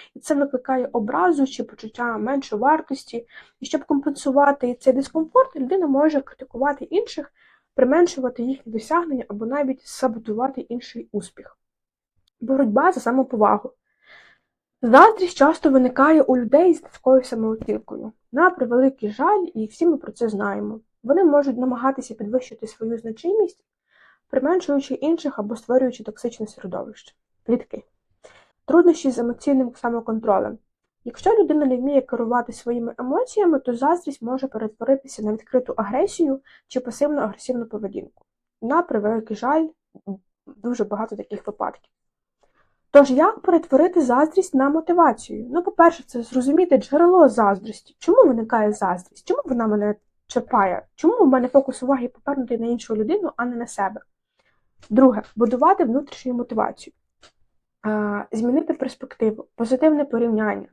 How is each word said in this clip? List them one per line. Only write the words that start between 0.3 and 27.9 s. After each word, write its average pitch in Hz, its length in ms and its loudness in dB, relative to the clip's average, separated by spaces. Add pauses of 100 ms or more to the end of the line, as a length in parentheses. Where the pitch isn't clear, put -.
викликає 262 580 -2
образу 277 540 0
чи 240 160 -8
почуття 226 540 -10
меншовартості. 269 1080 -2 (320)
І 269 60 -16
щоб 285 200 -6
компенсувати 285 880 0
цей 262 200 0
дискомфорт, 320 640 0
людина 320 320 -2
може 285 340 2
критикувати 277 640 -6
інших, - 480 -6 (420)
применшувати 254 680 2
їхні 254 300 -8
досягнення 302 540 -2
або 214 180 -10
навіть 269 360 -4
саботувати 240 800 -6
інший - 500 -12
успіх. - 460 -12 (840)
Боротьба 269 500 2
за - 80 -2
самоповагу. 226 720 0 (1120)
Заздрість 349 560 6
часто 311 320 4
виникає 269 520 4
у 262 160 2
людей 285 360 4
з - 100 -12
низькою 262 400 2
самооцінкою. 220 880 -6 (200)
На 330 180 4
превеликий 254 600 0
жаль, 349 440 0
і 220 120 -6
всі 269 200 -4
ми 320 120 2
про - 140 -14
це 226 180 -4
знаємо. 208 500 -6 (240)
Вони 330 200 2
можуть 285 340 4
намагатися 254 560 -4
підвищити 220 540 -6
свою 226 300 -8
значимість, 339 680 -4 (640)
применшуючи 285 640 -2
інших 302 460 -4
або 214 160 -8
створюючи 247 480 -2
токсичне 214 440 -10
середовище. - 680 -14 (300)
Плітки. - 400 -4 (800)